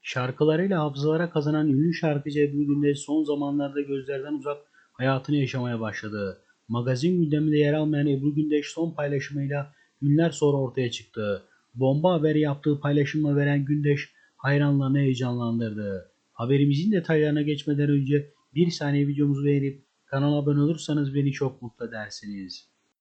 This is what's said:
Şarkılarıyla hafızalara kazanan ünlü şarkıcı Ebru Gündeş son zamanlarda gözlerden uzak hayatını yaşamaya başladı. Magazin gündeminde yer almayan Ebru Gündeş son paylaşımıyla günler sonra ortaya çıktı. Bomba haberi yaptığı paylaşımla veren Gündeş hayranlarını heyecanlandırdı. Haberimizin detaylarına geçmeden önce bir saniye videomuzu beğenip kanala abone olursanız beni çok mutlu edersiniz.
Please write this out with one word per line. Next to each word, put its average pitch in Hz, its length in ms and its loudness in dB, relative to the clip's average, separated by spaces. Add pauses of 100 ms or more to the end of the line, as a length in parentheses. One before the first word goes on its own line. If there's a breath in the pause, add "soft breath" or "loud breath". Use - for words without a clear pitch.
Şarkılarıyla 156 760 0
hafızalara 151 460 0
kazanan 151 380 0
ünlü 147 260 4
şarkıcı 147 460 -2
Ebru 147 280 2
Gündeş 143 320 2
son 156 240 -2
zamanlarda 143 580 -2
gözlerden 139 520 -6
uzak 143 240 -6 (360 soft breath)
hayatını 135 420 0
yaşamaya 123 440 -2
başladı. 104 640 -6 (260 soft breath)
Magazin 127 540 0
gündeminde 151 360 2
yer 147 160 4
almayan 151 340 0
Ebru 143 280 0
Gündeş 151 320 0
son 165 240 -4
paylaşımıyla 143 840 -4 (280 soft breath)
günler 151 280 4
sonra 143 280 2
ortaya 127 340 -2
çıktı. 104 520 -6 (320 soft breath)
Bomba 143 380 2
haberi 156 260 2
yaptığı 147 400 0
paylaşımla 147 560 0
veren 143 300 2
Gündeş 147 440 0 (280 soft breath)
hayranlarını 139 600 2
heyecanlandırdı. 117 1120 -2 (220)
Haberimizin 143 580 2
detaylarına 151 500 2
geçmeden 147 480 0
önce 143 420 0 (240 loud breath)
bir 170 160 4
saniye 143 360 0
videomuzu 143 380 0
beğenip 139 360 0 (240)
kanala 143 300 0
abone 143 260 2
olursanız 147 540 0
beni 143 160 2
çok 135 300 -4
mutlu 117 260 -12
edersiniz. 104 800 -12 (340)